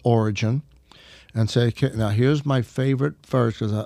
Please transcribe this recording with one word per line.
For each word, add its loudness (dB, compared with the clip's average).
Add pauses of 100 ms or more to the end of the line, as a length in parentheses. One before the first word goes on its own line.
origin. 0 (720)
And 0
say, 2
"Okay, 0
now 0
here's 0
my 0
favorite -2 (100)
verse, 0
'cause -4
I, -2